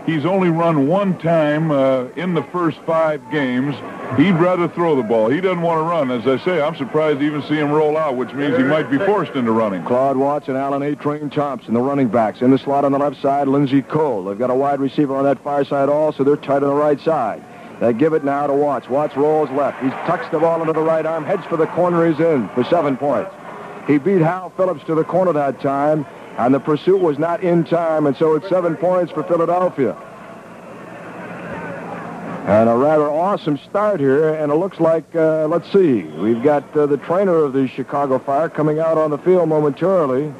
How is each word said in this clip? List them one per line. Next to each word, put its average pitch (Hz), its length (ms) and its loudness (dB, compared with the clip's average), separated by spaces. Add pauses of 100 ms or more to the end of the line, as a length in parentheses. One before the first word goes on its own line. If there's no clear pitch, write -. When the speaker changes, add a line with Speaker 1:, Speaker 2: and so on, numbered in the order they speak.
Speaker 1:
he's 160 200 -2
only 185 240 2
run 165 400 2
one 190 300 2
time, 156 520 2
uh, 135 360 2 (100)
in 175 180 -4
the 151 80 0
first 170 380 -2
five 160 400 0 (100)
games. 131 460 -2 (420)
He'd 175 140 6
rather 170 360 2
throw 165 260 0
the 131 80 2
ball. 110 260 2
He 143 120 2
doesn't 180 220 0
want 165 160 2
to 156 40 0
run. 160 280 0
As 123 160 -2
I 131 180 2
say, 180 160 0
I'm 156 160 -2
surprised 151 440 0
to 147 40 0
even 151 180 -2
see 151 140 -2
him 147 160 0
roll 151 240 2
out, 151 200 0
which 123 160 -4
means 139 240 -2
he 131 60 2
might 147 260 2
be 139 100 0
forced 196 340 0
into 120 180 0
running. 107 340 0
Speaker 2:
Claude 131 320 2
Watts 143 300 0
and 131 100 -4
Allen 139 260 -2
A. 147 120 -2
Train 147 360 -6
Thompson, 139 440 -4
the 120 60 4
running 135 280 2
backs. 107 320 0
In 127 100 4
the 135 80 6
slot 139 260 0
on 139 80 2
the 143 60 0
left 143 220 -2
side, 139 280 0
Lindsey 139 340 2
Cole. 143 420 -2
They've 101 140 -6
got 123 120 0
a 127 40 0
wide 139 240 0
receiver 135 380 0
on 135 80 0
that 139 180 0
far 143 220 -2
side 139 240 0
also. 151 340 0
They're 143 140 4
tight 139 260 -2
on 143 60 0
the 139 60 0
right 147 260 2
side. 120 420 -2 (380)
They 117 120 4
give 147 200 2
it 151 100 0
now 139 240 -2
to 143 60 0
Watts. 143 360 0
Watts 139 280 -2
rolls 151 340 2
left. 131 320 -2
He 131 60 0
tucks 165 420 -4
the 160 80 -2
ball 165 220 2
into 160 140 -2
the 160 80 0
right 160 240 0
arm, 160 180 -4
heads 175 220 -4
for 165 100 -4
the 160 120 2
corner. 170 400 2
He's 151 120 0
in 151 300 2
for 123 120 -2
seven 143 340 2
points. 123 360 -2 (560)
He 147 100 4
beat 180 220 2
Hal 175 300 -2
Phillips 185 340 -2
to 160 100 -2
the 156 100 2
corner 180 280 2
that 143 280 -2
time. 143 460 0 (300)
And 120 160 2
the 143 80 4
pursuit 165 400 2
was 156 180 2
not 165 240 -2
in 170 220 2
time, 160 420 0
and 139 100 0
so 160 180 2
it's 156 140 -4
seven 170 280 0
points 180 360 0
for - 100 -6
Philadelphia. 165 760 0 (2500)
And 110 220 4
a 117 60 4
rather 147 340 2
awesome 160 480 -2
start 202 440 -2
here, 143 340 2
and 151 180 -2
it 147 40 2
looks 180 220 -2
like, 165 260 2 (120)
uh, 156 300 2
let's 160 260 -2
see, 151 300 4
we've 92 400 -2
got, 143 340 2
uh, 147 100 4
the 139 120 0
trainer 180 380 0
of 147 180 2
the 135 140 2
Chicago 135 500 -2
Fire 143 320 0
coming 156 300 0
out 160 180 2
on 156 120 0
the 143 80 -2
field 175 300 2
momentarily. 151 920 0